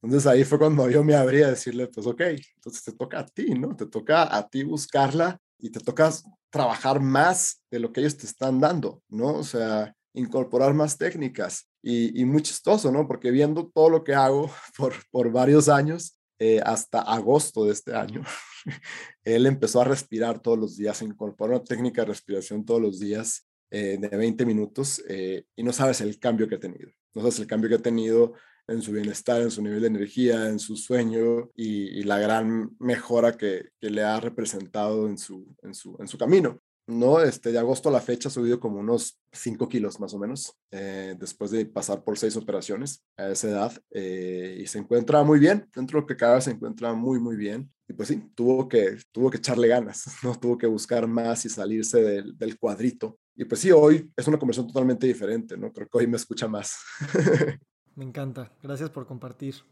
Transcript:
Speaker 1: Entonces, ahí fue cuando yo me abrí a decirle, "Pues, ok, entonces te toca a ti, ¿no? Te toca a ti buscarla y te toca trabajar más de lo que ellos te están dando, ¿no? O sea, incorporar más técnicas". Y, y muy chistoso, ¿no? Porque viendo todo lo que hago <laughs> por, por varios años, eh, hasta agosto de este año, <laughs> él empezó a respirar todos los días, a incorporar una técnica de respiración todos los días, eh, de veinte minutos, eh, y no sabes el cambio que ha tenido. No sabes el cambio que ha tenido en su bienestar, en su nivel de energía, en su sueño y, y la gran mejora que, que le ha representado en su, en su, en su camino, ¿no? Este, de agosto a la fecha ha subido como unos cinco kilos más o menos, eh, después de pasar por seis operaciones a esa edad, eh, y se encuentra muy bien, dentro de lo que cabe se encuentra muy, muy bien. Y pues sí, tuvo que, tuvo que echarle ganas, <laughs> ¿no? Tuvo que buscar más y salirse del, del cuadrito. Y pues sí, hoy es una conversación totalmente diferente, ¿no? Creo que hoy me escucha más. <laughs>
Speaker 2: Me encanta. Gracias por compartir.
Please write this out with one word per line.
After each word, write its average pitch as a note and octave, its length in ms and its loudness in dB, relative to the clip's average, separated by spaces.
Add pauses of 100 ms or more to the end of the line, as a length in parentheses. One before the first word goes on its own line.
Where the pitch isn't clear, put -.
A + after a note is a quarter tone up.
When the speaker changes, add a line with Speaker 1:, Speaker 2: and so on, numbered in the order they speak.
Speaker 1:
Entonces, C#3 260 2
ahí C3 180 8
fue D3 140 2
cuando D3 300 4
yo D3 140 6
me D3+ 120 6
abrí C#3 280 4
a C#3+ 60 6
decirle, B2 380 -4
"Pues, G#2 200 -8
ok, A#2+ 140 -4 (340)
entonces - 300 -16
te - 80 -12
toca - 260 -8
a - 60 -10
ti, A#3 280 -4
¿no? C3+ 220 -4
Te G#2+ 120 -8
toca D3+ 460 2
a G#2 140 -2
ti C3+ 160 -6
buscarla D3+ 760 0 (180)
y A#2 140 -12
te A2+ 100 -10
toca D#3 280 2 (400)
trabajar C3+ 520 0
más C#3+ 680 2
de A#2+ 100 -6
lo A#2 120 -4
que - 80 -6
ellos C#3+ 160 0
te A#2 120 -16
están C3 340 0
dando, D3+ 480 0
¿no? A#2 240 -2
O D3+ 100 -4
sea, A2 500 -2 (200)
incorporar B2+ 600 0
más D3+ 240 0
técnicas". C3+ 680 -6 (160)
Y, A#2 400 0
y B2 40 4
muy D3 180 4
chistoso, - 500 0
¿no? D3 140 0
Porque B2 240 -2
viendo D3+ 420 2
todo D#3+ 160 6
lo D#3+ 160 4
que C#3 80 0
hago C#3 360 2 (140)
<laughs> - 140 -20
por, B2+ 160 -2 (180)
por A#2+ 200 0
varios C#3+ 360 6
años, D3+ 480 2 (260)
eh, A3 220 6
hasta G3 380 -2
agosto A2+ 640 2
de G#2 80 2
este - 220 -8
año, A2 280 -6 (420)
<laughs> - 180 -12 (400)
él A#2 220 2
empezó C3+ 360 2
a B2 40 6
respirar A2+ 560 -2
todos A#2 160 2
los G#2 200 -6
días, G#2 240 -6
a A2 40 -8
incorporar G#2+ 520 -6
una B2 60 -4
técnica B2 380 -4
de G#2 60 -2
respiración G#2 580 -8
todos A#2 160 0
los G2 180 -2
días, G#2+ 480 -6 (240)
eh, G2+ 280 -4
de G2+ 180 -6
veinte A2+ 280 0
minutos, A2+ 640 -4
eh, F#2+ 380 -6 (100)
y A2+ 80 -8
no B2 100 -2
sabes C3 280 0
el G#2 180 -6
cambio A2 280 0
que A#2 80 -4
ha - 40 -10
tenido. - 300 -14 (240)
No A2 80 -8
sabes A#2 180 0
el G#2+ 80 -8
cambio A2 220 -2
que A#2+ 60 4
ha A2+ 60 2
tenido A#2 520 2 (340)
en A2+ 160 -4
su G#2+ 80 -8
bienestar, G#2+ 500 -2
en A#2+ 80 0
su G#2+ 140 -6
nivel G#2 180 -4
de A2+ 60 2
energía, A2 600 0
en G#2+ 120 -2
su G#2+ 160 -10
sueño A#2 800 0
y, G#2 440 -6
y G2+ 40 -4
la G2+ 160 2
gran A2 580 0
mejora A#2+ 580 0
que, G2 340 -6 (120)
que A2 80 -6
le G#2 140 -2
ha G#2+ 160 0
representado G#2+ 880 -4
en G2+ 100 -6
su, F#2+ 460 -16
en G2 100 -16
su, - 260 -18
en G2+ 80 -12
su - 120 -14
camino, C#3+ 400 4 (260)
¿no? B2 340 4
Este, B2 320 0
de A#2 60 2
agosto B2 320 0
a - 20 2
la B2+ 80 4
fecha B2 300 -4
ha - 20 -8
subido A#2+ 280 0
como G#2 200 -6
unos A#2 400 -2 (120)
cinco A#2 360 -6
kilos G#2 320 -4
más G#2 140 -10
o G2+ 60 -10
menos, A#2+ 340 -10 (160)
eh, F#2+ 500 -10
después F#2+ 300 -10
de A2 160 -2
pasar G2 380 -6
por G#2 160 -4
seis A2 180 -2
operaciones G#2+ 640 -8 (140)
a G2 120 -8
esa G2 200 -4
edad, G#2 240 -4 (160)
eh, F#2 720 -8
y F#2+ 60 -12
se - 100 -10
encuentra A#2+ 460 2
muy D3 160 8
bien, F#3+ 340 6
dentro C3 240 -4
de D3 40 2
lo C#3+ 60 -10
que B2+ 80 -4
cabe A#2+ 240 6
se B2+ 120 -2
encuentra A2+ 420 -6
muy, A#2+ 260 -2
muy A#2 180 -4
bien. G#2+ 340 -8 (160)
Y - 60 -16
pues G#2+ 160 -8
sí, B2+ 260 -4
tuvo B2+ 320 2
que, G#2+ 320 2 (120)
tuvo B2 200 2
que A#2 60 -6
echarle A#2+ 300 2
ganas, A#2+ 380 2
<laughs> - 180 -16
¿no? B2 120 -2
Tuvo A#2+ 240 -2
que A#2 80 0
buscar A2+ 400 0
más A#2 360 -2
y A2+ 60 -8
salirse G#2+ 540 -2
del, G2+ 340 -2
del A2+ 220 -8
cuadrito. A2 580 -4 (180)
Y B2 100 -8
pues - 160 -4
sí, F#3 100 4
hoy D#3 440 8
es - 120 -4
una D#3 100 2
conversación A#2+ 300 -2
totalmente B2+ 400 0
diferente, A2 500 -4
¿no? G#2 160 -10
Creo G#2 140 -14
que - 100 -2
hoy A#2+ 80 4
me A#2 120 0
escucha A2+ 300 -6
más. G#2 280 -8 (240)
<laughs> D3 600 0 (360)
Speaker 2:
Me C3+ 100 -12
encanta. C3 440 -10 (140)
Gracias C#3+ 260 -8
por C#3 180 -12
compartir. C3 480 -12 (160)